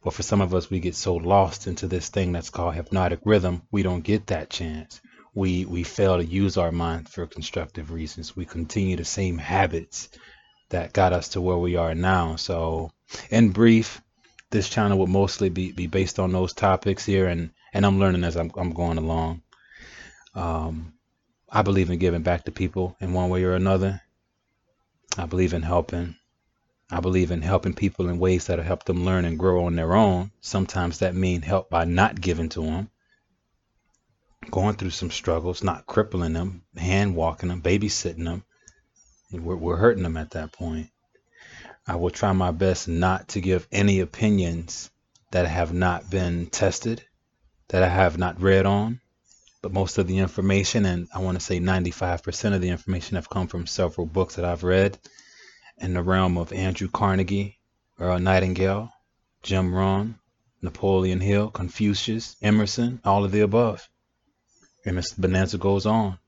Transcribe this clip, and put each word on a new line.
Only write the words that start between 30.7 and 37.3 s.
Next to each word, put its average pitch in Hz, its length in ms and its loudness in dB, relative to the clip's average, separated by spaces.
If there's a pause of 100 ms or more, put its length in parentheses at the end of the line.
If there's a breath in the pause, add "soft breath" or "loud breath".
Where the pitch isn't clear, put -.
that 92 160 0
means 90 280 0
help 92 280 -2
by 85 140 2
not 90 360 2
giving 82 280 -2
to 82 140 -6
'em, 82 280 -4 (1600)
going 101 240 2
through 95 160 -4
some 82 180 -6
struggles, 85 540 -4
not 90 240 -4
crippling 87 460 0
them, 87 280 -6 (160)
hand 95 380 2
walking 82 340 -2